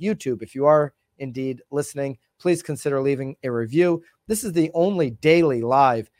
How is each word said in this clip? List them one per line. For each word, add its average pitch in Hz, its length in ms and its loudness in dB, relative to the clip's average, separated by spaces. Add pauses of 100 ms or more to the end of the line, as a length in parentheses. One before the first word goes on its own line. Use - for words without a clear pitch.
YouTube. 156 420 -4
If 107 120 -16
you 135 100 -2
are 151 300 4 (240)
indeed 131 520 -8
listening, 139 480 -6 (220)
please 170 220 -2
consider 139 380 -4
leaving 135 440 -4
a 131 60 -4
review. 156 520 0 (240)
This 214 160 -4
is 208 120 -8
the 160 180 0
only 170 380 0
daily 151 500 4
live 123 600 2